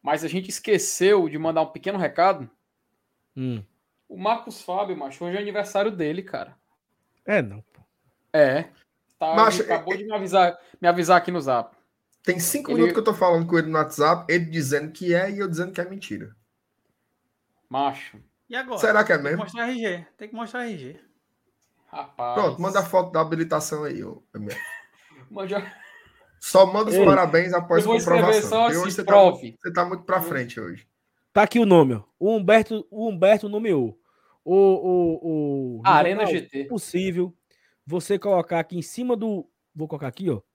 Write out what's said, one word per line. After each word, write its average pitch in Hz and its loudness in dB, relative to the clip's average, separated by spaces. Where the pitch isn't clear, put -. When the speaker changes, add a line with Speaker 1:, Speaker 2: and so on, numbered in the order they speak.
Speaker 1:
mas 156 -2
a 160 -6
gente 185 -6
esqueceu 190 0
de 151 -10
mandar 160 -2
um 151 -2
pequeno 190 -8
recado? 165 0
Speaker 2:
Hum. 123 -8
Speaker 1:
O 190 -18
Marcos 220 -4
Fábio, 190 -6
macho, 143 -12
hoje 175 -6
é 208 -4
aniversário 202 -4
dele, 175 -6
cara. - -12
Speaker 2:
É, 196 0
não, 107 -10
pô. - -20
Speaker 1:
É. 151 4
Tá, 160 -2
Speaker 3:
Macho, 214 4
Speaker 1:
ele - -4
acabou 165 -4
Speaker 3:
é, 190 -4
Speaker 1:
de 208 -10
me 214 -8
avisar, 185 2
me 175 2
avisar 175 4
aqui 175 0
no 175 -4
Zap. 127 -2
Speaker 3:
Tem 180 -2
cinco 285 -6
Speaker 1:
Ele - -2
Speaker 3:
minutos 170 4
que 226 0
eu 208 -8
tô 214 2
falando 175 2
com 170 0
ele 156 0
no 160 -4
WhatsApp, 151 0
ele 175 0
dizendo 151 -4
que 175 -2
é 190 0
e 202 -8
eu 196 -4
dizendo 175 -6
que 185 -8
é 175 -6
mentira. 110 -14
Speaker 1:
Macho, 135 -6
Speaker 4:
E 240 -10
agora? 254 -8
Speaker 3:
Será 208 2
que 196 0
é 160 4
Speaker 4:
Tem 139 -4
que 143 -2
Speaker 3:
mesmo? 196 -4
Speaker 4:
mostrar 233 -8
R 254 -6
G. 180 -6
Tem 214 -18
que 226 -18
mostrar 233 -10
R 214 -10
G. 139 -16
Speaker 1:
Rapaz. 123 -8
Speaker 3:
Pronto, 190 -2
manda 190 0
a 180 -4
foto 175 0
da 160 0
habilitação 156 -4
aí, - -10
ô, - -16
M 104 -12
F. - -12
Speaker 1:
<laughs> - -20
Mande 196 -8
a 196 -8
Speaker 3:
Só 190 6
manda 208 -2
os 175 2
Speaker 2:
Ei. 196 6
Speaker 3:
parabéns 180 4
após 170 2
Speaker 1:
Eu 202 0
vou 226 4
escrever 170 4
Speaker 3:
comprovação. 208 4
Speaker 1:
só 220 0
Speaker 3:
Porque 190 2
Speaker 1:
assim, 180 0
Speaker 3:
hoje 185 -4
você 196 -6
tá 196 2
Speaker 1:
prove. 180 8
Speaker 3:
mu-, - -20
você 180 -8
tá 175 0
muito 180 -8
pra 185 -2
Speaker 1:
Hum. 165 -2
Speaker 3:
frente 131 -6
hoje. 95 -14
Speaker 2:
Tá 202 6
aqui 226 2
o 226 4
nome, 160 6
ó. 101 -8
O 208 0
Humberto, 214 2
o 220 -6
Humberto 202 2
nomeou. 190 -2
O, 180 0
o, 160 2
o 110 -14
Speaker 1:
Arena 190 4
Speaker 2:
Regional, 185 -2
Speaker 1:
G - -18
T. 139 -8
Speaker 2:
possível 180 -4
você 175 -4
colocar 180 0
aqui 165 -6
em 165 -6
cima 247 -4
do, 202 -6
vou 156 -8
colocar 147 -8
aqui, 185 -6
ó. 107 -2